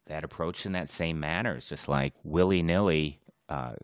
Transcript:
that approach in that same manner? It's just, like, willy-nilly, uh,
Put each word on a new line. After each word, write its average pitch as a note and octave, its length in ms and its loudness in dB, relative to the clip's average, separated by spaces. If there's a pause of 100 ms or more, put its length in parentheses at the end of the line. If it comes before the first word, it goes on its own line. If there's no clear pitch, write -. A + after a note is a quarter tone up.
that D2+ 180 -8
approach E2+ 420 -6
in G2 60 -4
that F2 160 -4
same E2 320 -2
manner? E2+ 340 0
It's B1+ 140 -10
just, - 200 -8
like, C#2 260 2 (100)
willy-nilly, E2+ 960 4 (280)
uh, B1 360 -6